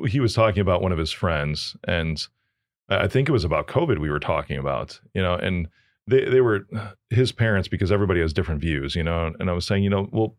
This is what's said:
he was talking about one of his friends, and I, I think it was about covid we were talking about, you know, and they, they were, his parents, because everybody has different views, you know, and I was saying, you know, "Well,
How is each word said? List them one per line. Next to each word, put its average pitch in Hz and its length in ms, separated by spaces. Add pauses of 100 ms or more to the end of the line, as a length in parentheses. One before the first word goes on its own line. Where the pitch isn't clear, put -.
he 131 120
was 120 140
talking 107 260
about 90 220
one 92 100
of 82 60
his 80 140
friends, 76 720
and 80 420 (600)
I, 98 160
I 104 40
think 135 200
it 160 40
was 104 120
about 76 220
covid 135 320
we 76 120
were 73 100
talking 73 380
about, 69 400 (160)
you 98 80
know, 90 120
and 87 340 (380)
they, 131 180
they 131 160
were, 110 260 (440)
his 117 200
parents, 104 380
because 95 240
everybody 95 280
has 82 120
different 80 300
views, 73 340
you 85 80
know, 85 340
and 92 120
I - 20
was 87 140
saying, 101 180
you 98 60
know, 98 220
"Well, 110 260